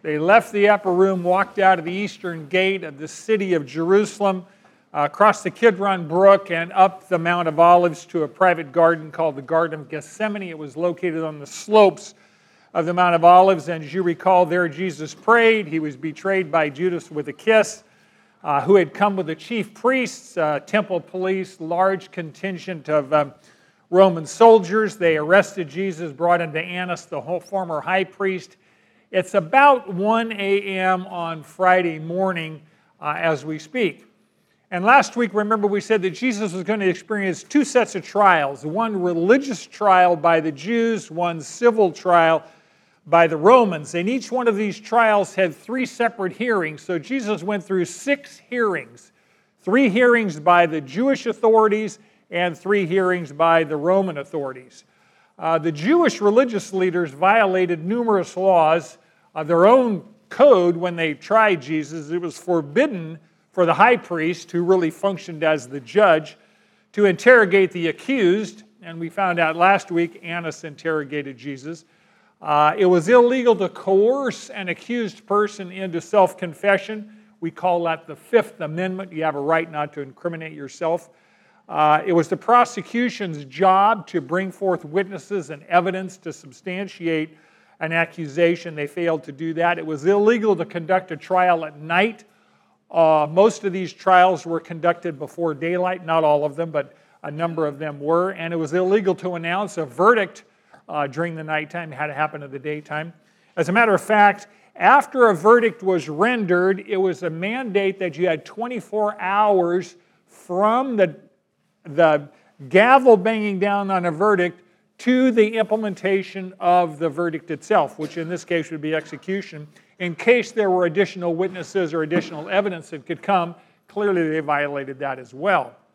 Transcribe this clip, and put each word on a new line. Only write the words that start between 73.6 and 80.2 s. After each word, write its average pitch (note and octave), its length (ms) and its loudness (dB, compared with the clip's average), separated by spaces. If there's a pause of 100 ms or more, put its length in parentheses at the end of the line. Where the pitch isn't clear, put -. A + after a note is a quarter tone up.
coerce A3+ 800 0
an F#3+ 220 -10
accused A3+ 560 -8
person G3+ 440 -2
into F#3 300 -8
self-confession. G3 1120 -2 (260)
We E3 100 -6
call F3 340 -2
that D#3+ 220 -6
the D3+ 100 -16
Fifth - 460 -2
Amendment. F#3 500 -8
You D#3 120 -6
have D#3 100 -2
a C#3+ 60 -6
right D#3+ 300 -2
not D3+ 220 -8
to D3+ 80 -12
incriminate D#3+ 540 -12